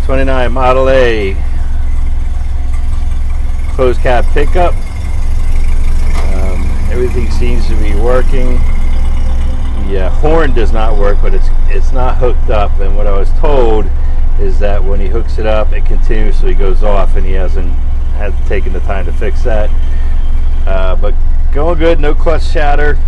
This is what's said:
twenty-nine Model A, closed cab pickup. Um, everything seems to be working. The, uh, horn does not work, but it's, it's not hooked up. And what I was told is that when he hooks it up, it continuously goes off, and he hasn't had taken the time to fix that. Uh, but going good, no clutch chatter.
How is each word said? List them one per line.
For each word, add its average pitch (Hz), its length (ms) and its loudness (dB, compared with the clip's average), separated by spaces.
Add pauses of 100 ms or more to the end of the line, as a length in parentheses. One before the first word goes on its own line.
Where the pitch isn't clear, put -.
twenty-nine 131 480 -2
Model 131 340 0
A, 117 480 -2 (2500)
closed 127 260 -2
cab 123 280 0
pickup. 165 460 0 (1600)
Um, - 300 -2 (260)
everything - 420 -2
seems - 360 0
to - 80 0
be - 200 0
working. 123 580 2 (1400)
The, 92 160 -2
uh, 92 40 0
horn - 440 0
does - 180 2
not 107 260 2
work, 101 240 2
but 101 120 2
it's, - 160 2 (140)
it's - 280 2
not 123 240 0
hooked 123 340 0
up. 104 300 0
And - 160 0
what - 120 2
I 98 120 2
was 117 100 2 (100)
told 123 480 2 (520)
is 98 200 2
that 104 220 2
when - 200 0
he - 80 0
hooks - 280 -2
it 113 80 -2
up, - 280 0
it - 120 0
continuously - 680 2
goes - 280 2
off, - 360 2
and 95 80 2
he 92 80 0
hasn't 92 400 0 (400)
had - 200 -2 (140)
taken - 240 -2
the 92 80 -4
time 101 260 -2
to - 60 -4
fix - 320 -2
that. 110 260 0 (960)
Uh, 95 300 0
but 101 180 0 (380)
going 165 260 0
good, 160 220 0
no 147 160 2
clutch - 380 0
chatter. 147 440 2 (100)